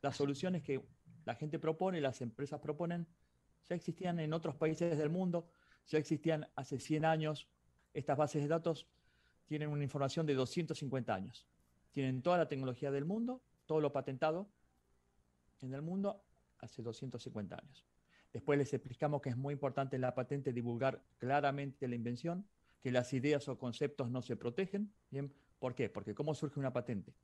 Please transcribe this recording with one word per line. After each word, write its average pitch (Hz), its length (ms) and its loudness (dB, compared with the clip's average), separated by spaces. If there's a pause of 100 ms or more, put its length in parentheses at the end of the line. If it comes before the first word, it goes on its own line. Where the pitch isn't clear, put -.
Las 139 160 0
soluciones 147 460 2
que 135 200 -2 (420)
la 117 100 -2
gente 151 220 -4
propone, 160 440 0
las 135 200 2
empresas 139 380 -6
proponen, 170 480 -2 (640)
ya 180 60 0
existían 175 440 -2
en 156 140 0
otros 160 220 0
países 160 420 2
del 151 120 2
mundo, 175 400 0 (380)
ya 156 100 2
existían 156 480 2 (100)
hace 139 240 -4
cien 156 260 2
años. 156 420 2 (460)
Estas 143 240 0
bases 147 260 4
de 143 60 0
datos 165 360 0 (600)
tienen 151 240 -2
una 147 140 0
información 139 420 0
de 147 80 4
doscientos 143 440 2
cincuenta 123 380 0
años. 95 320 -8 (460)
Tienen 131 280 0
toda 175 160 6
la 165 120 4
tecnología 135 420 -2
del 139 140 0
mundo, 233 360 -2 (240)
todo 156 160 2
lo 147 100 4
patentado 156 580 0 (1120)
en 131 160 -6
el 143 80 -6
mundo 196 400 -2 (340)
hace - 240 -12
doscientos 117 400 -6
cincuenta 104 340 -6
años. - 300 -18 (480)
Después 143 240 2
les 139 160 2
explicamos 147 480 0
que 135 80 -4
es 120 80 -2
muy 139 160 -2
importante 135 420 -2
en 127 60 0
la 127 140 0
patente 135 380 0
divulgar 120 500 0 (160)
claramente 139 680 2
la 120 60 -2
invención, 123 540 -2 (340)
que 131 100 -2
las 123 220 4
ideas 143 340 4
o 127 120 -6
conceptos 131 500 -2
no 123 140 -2
se 120 120 -2
protegen. 190 560 -2 (200)
¿Bien? 139 200 -6 (280)
¿Por 127 160 -2
qué? 120 120 2
Porque 101 280 -6
¿cómo 147 180 -2
surge 143 260 -4
una 131 140 0
patente? 120 400 -2 (100)